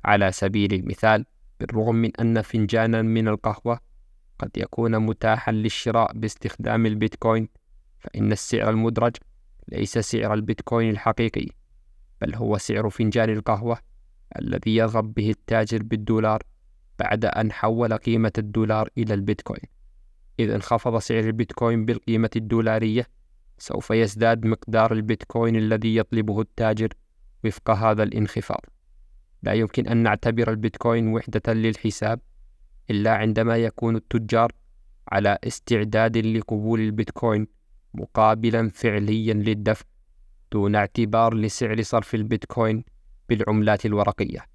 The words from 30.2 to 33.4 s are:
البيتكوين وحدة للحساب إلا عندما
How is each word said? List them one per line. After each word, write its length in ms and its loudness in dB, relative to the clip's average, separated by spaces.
البيتكوين 580 0
وحدة 440 -2
للحساب 680 -2
إلا 240 2
عندما 420 2